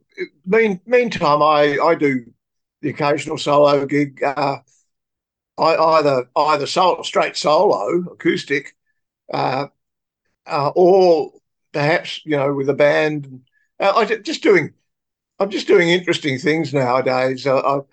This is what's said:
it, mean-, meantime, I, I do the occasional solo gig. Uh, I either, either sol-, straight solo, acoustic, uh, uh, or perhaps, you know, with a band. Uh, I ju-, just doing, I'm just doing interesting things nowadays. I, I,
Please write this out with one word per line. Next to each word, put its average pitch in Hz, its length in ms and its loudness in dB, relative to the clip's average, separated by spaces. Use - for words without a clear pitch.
it, 180 140 -10
mean-, 208 400 0
meantime, 175 560 0
I, 147 380 2
I 165 160 2
do 139 360 -2
the 143 100 -6
occasional 151 480 -4
solo 143 480 0
gig. 143 360 -4
Uh, 139 340 -2
I 160 180 2
either, 147 600 2
either 147 320 0
sol-, 180 340 0
straight - 340 -2
solo, 156 760 0
acoustic, 147 640 -4
uh, 139 340 -4
uh, 147 300 -4
or 175 580 4
perhaps, 156 500 -2
you 151 140 -4
know, 143 160 -2
with 139 160 -4
a 143 40 0
band. 147 680 0
Uh, 196 160 0
I 226 100 2
ju-, - 160 -4
just - 220 -8
doing, 185 300 2
I'm 196 100 -2
just 247 180 -6
doing 180 220 4
interesting 170 480 -2
things 151 360 -2
nowadays. 131 720 0
I, 135 120 2
I, 139 220 -2